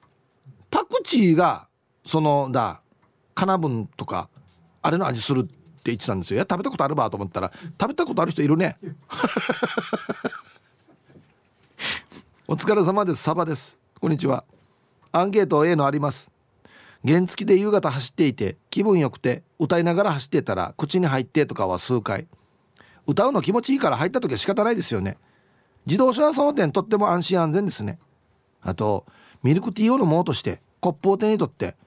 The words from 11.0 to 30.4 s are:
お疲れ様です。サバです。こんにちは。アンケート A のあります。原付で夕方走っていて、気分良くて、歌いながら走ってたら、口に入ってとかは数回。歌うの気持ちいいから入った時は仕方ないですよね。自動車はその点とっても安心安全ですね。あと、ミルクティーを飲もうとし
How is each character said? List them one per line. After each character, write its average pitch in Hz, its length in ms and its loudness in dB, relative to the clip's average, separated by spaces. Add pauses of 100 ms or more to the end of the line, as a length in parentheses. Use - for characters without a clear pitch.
お 151 80 -2
疲 - 200 2
れ 208 80 4
様 196 220 2
で 165 100 0
す。 - 80 -6
サ 156 100 0
バ 170 120 0
で 160 100 -4
す。 - 240 -14 (220)
こ 170 80 0
ん - 20 4
に 151 60 2
ち 175 100 -2
は。 127 160 -2 (680)
ア 170 100 4
ン 202 80 -2
ケ 208 120 4
ー 180 40 0
ト 151 180 4
A 170 120 2
の 143 80 2
あ 139 60 2
り 147 100 -2
ま 143 100 -2
す。 - 180 -12 (800)
原 165 140 4
付 185 240 -4
で 202 100 6
夕 208 160 4
方 180 180 2
走 127 200 -6
っ - 20 -20
て 156 160 2
い 131 60 0
て、 - 240 -4 (120)
気 - 140 0
分 202 160 4
良 135 100 2
く - 120 -20
て、 - 220 0 (140)
歌 170 220 2
い 170 60 2
な 170 100 2
が 196 80 2
ら 202 80 2
走 139 140 -4
っ - 40 -16
て 160 140 2
た 104 100 -2
ら、 92 220 -4
口 160 240 -2
に 180 80 2
入 131 140 2
っ 127 40 -4
て 151 200 2
と 123 100 -10
か 98 100 -2
は 92 140 -2
数 120 220 -2
回。 98 260 -4 (800)
歌 147 180 2
う 277 60 2
の 208 100 0
気 170 120 0
持 240 80 2
ち 262 120 -2
い 277 40 2
い - 20 0
か 160 100 2
ら 127 80 0
入 156 120 0
っ - 20 -16
た 262 80 0
時 156 140 -4
は 107 40 -4
仕 - 100 -4
方 214 180 0
な 233 60 0
い 233 40 0
で 185 60 -4
す - 120 -4
よ 101 60 -2
ね。 95 180 -6 (680)
自 160 120 0
動 254 160 4
車 269 100 0
は 302 100 4
そ 285 100 0
の 285 100 2
点 185 180 0
と 196 100 0
っ 214 60 -4
て 214 100 2
も 202 120 2
安 175 140 0
心 180 180 0
安 156 120 0
全 202 120 0
で 185 60 -4
す - 120 -8
ね。 - 160 -8 (640)
あ 95 140 -4
と、 107 300 -2 (380)
ミ 135 120 4
ル 196 60 0
ク 226 100 -6
テ 214 120 -2
ィ - 20 4
ー 240 80 4
を 269 60 2
飲 220 60 2
も 160 160 2
う 170 40 0
と 156 80 -2
し - 100 -6